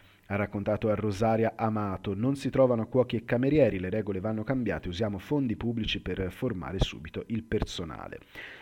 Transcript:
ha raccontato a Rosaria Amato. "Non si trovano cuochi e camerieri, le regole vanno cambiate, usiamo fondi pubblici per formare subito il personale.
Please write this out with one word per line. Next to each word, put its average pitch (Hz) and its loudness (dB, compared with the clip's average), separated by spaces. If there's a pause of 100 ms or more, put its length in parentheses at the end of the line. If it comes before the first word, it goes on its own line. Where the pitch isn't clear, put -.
(280)
ha 98 0
raccontato 104 0
a 104 4
Rosaria 110 2
Amato. 104 -2
"Non 127 0
si 139 -4
trovano 120 4
cuochi 123 2
e 107 -4
camerieri, 127 4
le 92 -2
regole 98 -2
vanno 110 -2
cambiate, 107 -2
usiamo 98 -2
fondi 135 0
pubblici 110 -2
per 92 -2
formare 117 -4
subito 82 -4
il 113 -4
personale. - -4 (420)